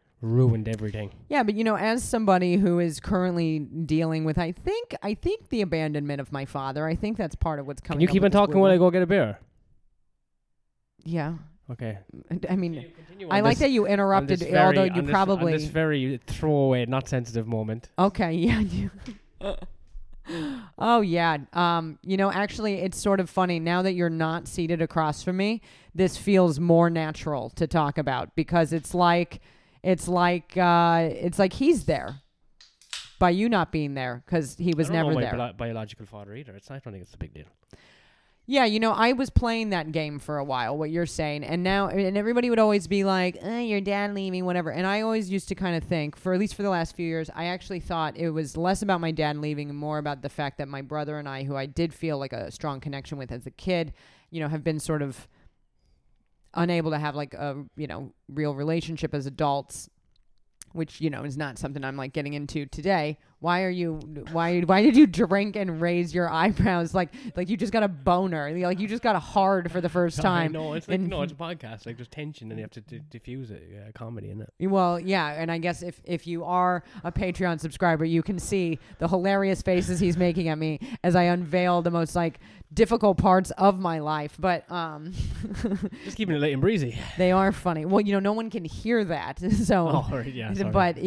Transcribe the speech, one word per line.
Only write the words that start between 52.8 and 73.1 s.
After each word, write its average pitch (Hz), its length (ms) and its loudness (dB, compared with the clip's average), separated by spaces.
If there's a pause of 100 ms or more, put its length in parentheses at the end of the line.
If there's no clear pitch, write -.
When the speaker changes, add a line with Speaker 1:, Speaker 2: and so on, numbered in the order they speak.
Speaker 2:
connection 139 380 -10
with 127 120 -12
as 123 140 -12
a 131 60 -12
kid, 170 420 -2 (380)
you 165 100 -8
know, 151 80 -4
have 156 140 -4
been 156 160 -2
sort 151 240 -2
of 135 240 -8 (1300)
unable 170 360 0
to 156 60 -2
have, 147 180 -4
like, 147 200 -8
a, 143 280 -8 (140)
you 151 100 -8
know, 131 240 -12 (160)
real 147 280 -4
relationship 156 580 -4
as 143 140 -6
adults, 139 600 -4 (880)
which, 165 260 -6
you 160 100 -2
know, 139 140 -8
is 139 140 -8
not 147 200 -8
something 139 260 -8
I'm, 135 140 -6
like, 135 140 -8
getting 143 220 -6
into 147 320 -6
today. 151 520 -2 (220)
Why 175 240 0
are 185 80 0
you, 170 220 -2 (400)
why, 170 280 2
why 190 220 6
did 247 120 8
you 285 120 12
drink 196 480 2
and 180 260 -2
raise 175 320 0
your 175 160 2
eyebrows 175 640 2
like, 180 160 0 (260)
like 180 140 -4
you 208 80 0
just 202 160 -2
got 220 80 2
a 208 60 4
boner? 170 680 0
Like, 180 240 0
you 208 80 -2
just 226 140 -6
got 220 140 2
a 170 40 0
hard 190 520 2
for 180 100 -2
the 170 80 -2
first 170 300 0
Speaker 1:
<laughs> - 0 -
I - 20 0
Speaker 2:
time. 170 300 2
Speaker 1:
know, 156 220 -6
it's 165 140 -8
like, 190 120 0
Speaker 2:
And 180 100 -2
Speaker 1:
no, 156 140 -2
it's 156 80 -4
a 147 40 -16
podcast. 139 520 -12
Like, 117 100 -12
there's 120 100 -16
tension 147 440 -12
and 110 80 -10
you 110 40 -10
have 107 80 -14
to 113 100 -18
d-, - 280 -18
diffuse 123 400 -14